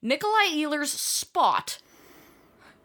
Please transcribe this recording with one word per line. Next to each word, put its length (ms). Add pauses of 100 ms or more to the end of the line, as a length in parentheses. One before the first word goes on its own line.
Nikolai 500
Ehlers' 360
spot. 920 (1080)